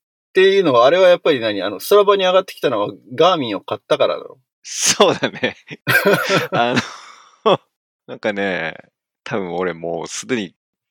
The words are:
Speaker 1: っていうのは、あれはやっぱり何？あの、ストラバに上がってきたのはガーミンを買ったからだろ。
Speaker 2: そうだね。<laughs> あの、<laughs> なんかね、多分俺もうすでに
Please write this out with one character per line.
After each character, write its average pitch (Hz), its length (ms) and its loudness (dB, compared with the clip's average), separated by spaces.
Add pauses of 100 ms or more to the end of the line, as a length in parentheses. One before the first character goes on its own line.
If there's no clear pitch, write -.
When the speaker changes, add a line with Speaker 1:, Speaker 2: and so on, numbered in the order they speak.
(300)
Speaker 1:
っ - 40 -20
て 185 80 4
い 196 180 4
う 185 40 2
の 143 100 2
は、 117 120 6
あ 139 40 6
れ 175 80 4
は 185 120 6
や 175 60 6
っ 170 40 -12
ぱ 175 120 0
り 131 80 0
何？ 104 240 -2
あ 101 60 -4
の、 101 100 -10
ス - 100 -12
ト 202 80 6
ラ 208 60 6
バ 196 120 4
に 190 80 -2
上 185 80 0
が 185 100 2
っ 190 40 -12
て - 80 -16
き - 60 -20
た 156 100 -2
の 110 100 -2
は 104 140 -4 (220)
ガ 175 200 4
ー - 20 -6
ミ 127 120 -6
ン 98 80 -4
を - 40 -8
買 107 160 -6
っ - 40 -16
た 151 160 0
か 120 100 2
ら 80 100 -4
だ - 60 -14
ろ。 - 160 -20 (240)
Speaker 2:
そ - 480 2
う - 40 0
だ 123 140 -4
ね。 98 260 -6 (520)
<laughs> 180 440 0
あ 123 240 0 (680)
の、 202 140 2 (240)
<laughs> - 220 -20
な 127 100 -16
ん - 40 -20
か 107 140 -2
ね、 92 420 -4 (480)
多 - 140 -6
分 90 180 -6
俺 90 180 -2
も 85 300 -8
う - 40 -12
す - 200 -12
で 127 80 -4
に 101 200 -8 (360)